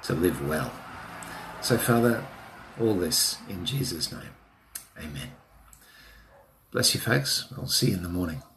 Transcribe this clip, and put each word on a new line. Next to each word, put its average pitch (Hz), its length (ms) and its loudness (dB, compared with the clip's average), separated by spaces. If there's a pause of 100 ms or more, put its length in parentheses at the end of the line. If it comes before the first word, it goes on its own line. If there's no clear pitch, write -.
to - 100 0
live 80 340 2
well. 67 240 -2 (880)
So 120 180 4
Father, 117 480 4 (540)
all 110 140 4
this 87 440 2 (100)
in 92 160 -6
Jesus' 87 480 -2
name. - 220 -14 (640)
Amen. - 340 -10 (1400)
Bless - 240 4
you, 110 60 2
folks. 139 460 2 (100)
I'll - 100 -6
see - 240 4
you 98 60 2
in 87 60 -2
the 85 60 -4
morning. 85 340 -2 (140)